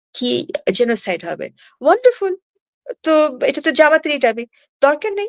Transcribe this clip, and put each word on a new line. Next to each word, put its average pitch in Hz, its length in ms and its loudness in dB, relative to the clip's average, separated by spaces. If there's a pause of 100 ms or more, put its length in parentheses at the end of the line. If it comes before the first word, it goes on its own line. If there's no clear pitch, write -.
(140)
কি - 340 -4 (260)
জেনোসাইড 208 520 -2
হবে। - 240 -10 (320)
ওয়ান্ডারফুল। 392 540 2 (680)
তো 302 420 2
এটা 277 160 -2
তো 320 100 0
জামাতেরই 302 460 2
দাবি, 233 280 -2 (360)
দরকার 302 320 0
নেই 403 160 -4